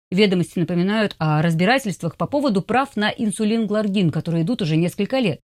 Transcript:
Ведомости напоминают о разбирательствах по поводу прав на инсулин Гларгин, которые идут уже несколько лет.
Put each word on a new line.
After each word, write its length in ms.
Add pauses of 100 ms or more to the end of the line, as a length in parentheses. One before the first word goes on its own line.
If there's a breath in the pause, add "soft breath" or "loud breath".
(120)
Ведомости 480
напоминают 580
о 240
разбирательствах 720
по 120
поводу 340
прав 320
на 160
инсулин 560
Гларгин, 460
которые 320
идут 180
уже 140
несколько 420
лет. 220 (120)